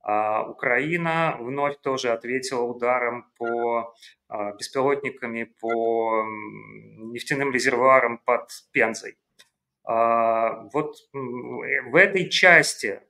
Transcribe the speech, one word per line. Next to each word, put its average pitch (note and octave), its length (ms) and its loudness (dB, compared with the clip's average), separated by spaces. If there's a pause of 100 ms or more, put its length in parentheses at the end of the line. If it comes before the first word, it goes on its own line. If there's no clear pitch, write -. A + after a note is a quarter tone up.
А, G#2+ 480 0
Украина D#3 880 0
вновь C#3+ 420 -4
тоже B2+ 300 -2
ответила B2 520 -2
ударом A#2+ 760 -2
по, A#2 560 -2 (360)
а, G#2 240 -6
беспилотниками, B2+ 920 -4 (160)
по, A2+ 600 0
м, G#2+ 920 -12
нефтяным C3+ 400 -2
резервуарам B2 720 4
под A#2 240 0 (240)
Пензой. A2+ 440 -2 (680)
А, A2+ 800 2 (100)
вот, D3+ 220 -4 (180)
м, B2 500 -8
э, B2+ 280 -4
в B2+ 40 -4
этой F#3+ 340 4
части D3+ 800 4